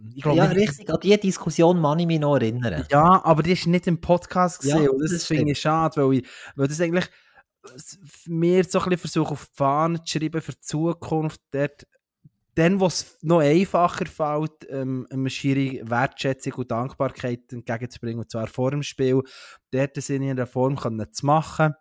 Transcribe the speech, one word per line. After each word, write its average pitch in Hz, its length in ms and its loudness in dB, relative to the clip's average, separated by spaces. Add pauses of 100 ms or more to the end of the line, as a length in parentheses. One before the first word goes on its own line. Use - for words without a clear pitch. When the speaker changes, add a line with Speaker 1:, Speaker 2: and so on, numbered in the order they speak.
(120)
Speaker 1:
Ich 135 100 -14
glaub, 151 120 2
Speaker 2:
Ja, 170 140 6
Speaker 1:
nicht 185 220 2
Speaker 2:
richtig, - 200 -10
an 160 100 0
die 202 200 4
Diskussion 175 600 2
kann 156 200 2
ich 170 60 0
mich 165 120 2
noch 147 160 2
erinnern. 117 560 0
Speaker 1:
Ja, 160 320 6
aber 156 220 4
die 175 80 0
ist 170 140 -2
nicht 175 200 2
im 165 140 0
Podcast 175 640 0
Speaker 2:
Ja, 143 120 2
Speaker 1:
gewesen 147 140 4
und 135 120 -2
das 160 100 -2
Speaker 2:
das 170 120 -2
Speaker 1:
finde 151 180 0
Speaker 2:
stimmt. 147 100 2
Speaker 1:
ich - 80 -4
schade, 156 420 0
weil 135 120 4
ich, 123 120 0 (300)
weil 139 100 0
das 151 140 -6
eigentlich 175 280 0 (680)
s-, - 220 -16 (280)
mir 170 380 2
so 180 160 0
ein - 60 -2
bisschen 180 120 0
versuche, 156 340 -4
auf - 140 -10
die - 80 -20
Fahne 156 480 0
zu - 160 -6
schreiben 160 220 -4
für 139 120 -10
die - 80 -20
Zukunft, 160 800 -4 (120)
dort, 143 340 -4 (680)
dann, 185 240 2
wo 190 60 4
es - 360 -6
noch 165 180 4
einfacher 175 680 2
fällt, 151 640 -4
ähm, 131 420 -6
einem 131 180 -4
Schiri 135 560 -2
Wertschätzung 131 680 -4
und 120 180 -8
Dankbarkeit 123 800 -6
entgegenzubringen, 117 680 -8
und 107 120 -12
zwar 113 160 -6
vor 131 240 -2
dem 147 100 -4
Spiel, 131 400 0 (480)
dort 131 260 -2
das 143 140 -8
in 135 120 -2
ihrer 127 240 -4
Form 131 280 0
können 113 380 -6
zu - 120 -8
machen. 156 560 0